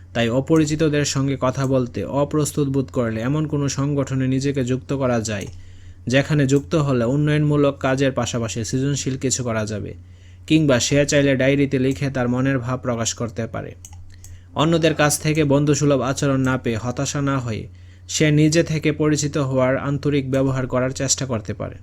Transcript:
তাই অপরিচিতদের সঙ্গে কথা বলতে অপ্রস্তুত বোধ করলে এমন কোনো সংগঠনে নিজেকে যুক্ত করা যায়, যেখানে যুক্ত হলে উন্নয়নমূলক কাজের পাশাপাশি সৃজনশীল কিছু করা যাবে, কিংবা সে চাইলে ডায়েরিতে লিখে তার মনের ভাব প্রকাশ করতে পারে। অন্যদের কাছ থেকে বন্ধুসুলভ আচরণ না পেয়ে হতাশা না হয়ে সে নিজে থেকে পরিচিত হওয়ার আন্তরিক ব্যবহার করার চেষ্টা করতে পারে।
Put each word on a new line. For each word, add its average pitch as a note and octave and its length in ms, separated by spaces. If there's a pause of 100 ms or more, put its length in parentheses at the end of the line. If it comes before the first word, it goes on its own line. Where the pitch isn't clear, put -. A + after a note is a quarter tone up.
(140)
তাই A#2 140
অপরিচিতদের D3 760
সঙ্গে C#3 360
কথা C3 260
বলতে B2+ 380
অপ্রস্তুত C#3+ 640
বোধ C3+ 220
করলে A2+ 300
এমন D3 260
কোনো C#3+ 220
সংগঠনে C3+ 600
নিজেকে C3+ 360
যুক্ত B2+ 280
করা B2+ 280
যায়, G#2 260 (600)
যেখানে C#3 400
যুক্ত C#3 280
হলে C#3 300
উন্নয়নমূলক D3 760
কাজের C3 340
পাশাপাশি A#2 520
সৃজনশীল C3+ 520
কিছু C3 280
করা A2 220
যাবে, G2+ 280 (520)
কিংবা D3 340
সে C#3+ 260
চাইলে C#3 300
ডায়েরিতে C#3 420
লিখে C3+ 320
তার B2+ 180
মনের C3 300
ভাব B2 220
প্রকাশ A#2 340
করতে A2+ 320
পারে। G2 280 (800)
অন্যদের D#3+ 400
কাছ D3 260
থেকে D#3 240
বন্ধুসুলভ C#3+ 560
আচরণ C3+ 400
না C3 180
পেয়ে A#2+ 180
হতাশা B2 440
না C#3 180
হয়ে G#2+ 300 (400)
সে D#3 220
নিজে D3+ 320
থেকে D#3 300
পরিচিত D3+ 460
হওয়ার C3 400
আন্তরিক C#3 520
ব্যবহার C3+ 360
করার B2+ 240
চেষ্টা C3+ 360
করতে A2 280
পারে। F#2+ 280